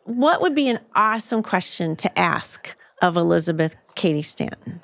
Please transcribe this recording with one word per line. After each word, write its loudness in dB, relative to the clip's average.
what 2
would 2
be 2
an 0
awesome 0
question -2
to -2
ask -2
of 2
Elizabeth 2
Cady 0
Stanton? -8